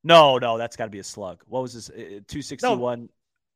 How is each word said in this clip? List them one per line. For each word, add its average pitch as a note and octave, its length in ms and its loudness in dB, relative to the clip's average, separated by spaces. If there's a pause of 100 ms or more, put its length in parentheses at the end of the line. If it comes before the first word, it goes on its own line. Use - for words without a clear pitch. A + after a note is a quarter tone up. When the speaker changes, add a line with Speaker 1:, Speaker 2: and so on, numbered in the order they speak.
Speaker 1:
No, D3+ 340 8
no, A#2+ 200 -2
that's A#2 180 -8
gotta A2+ 160 -8
be G2+ 80 -14
a F#2 40 -14
slug. F#2 440 -14
What B2+ 140 -6
was B2 120 -10
his, A2+ 160 -18
uh, G2+ 380 -18
two D3 140 -12
sixty-one? B2 600 -4
Speaker 2:
No. A2+ 40 -20 (480)